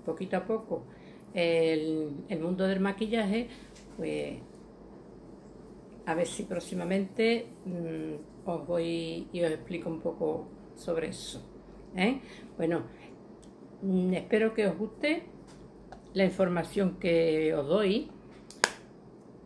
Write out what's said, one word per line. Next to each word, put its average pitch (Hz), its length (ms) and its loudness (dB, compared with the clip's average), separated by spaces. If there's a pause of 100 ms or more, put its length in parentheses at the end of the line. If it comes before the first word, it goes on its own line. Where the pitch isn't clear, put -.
poquito 185 340 -2
a 180 60 -4
poco 220 420 -2 (480)
el, 160 920 4
el 170 120 0
mundo 185 260 2
del 190 140 4
maquillaje, 214 680 2 (480)
pues 151 420 -4 (1700)
a 160 80 0
ver 170 120 2
si 190 180 -4
próximamente, 190 1000 2 (180)
mm, 160 840 -6
os 170 180 0
voy 170 680 0
y 175 120 0
os 160 80 4
explico 165 360 -4
un 160 120 -4
poco 165 480 -2 (280)
sobre - 320 -2
eso, - 340 -10 (540)
¿eh? 226 240 4 (360)
Bueno, 165 280 2 (1000)
mm, 185 320 4
espero 220 400 4
que 208 120 4
os 165 100 2
guste 294 480 0 (920)
la 190 100 6
información 180 760 4
que 160 560 6
os 143 120 2
doy, 202 440 4 (1400)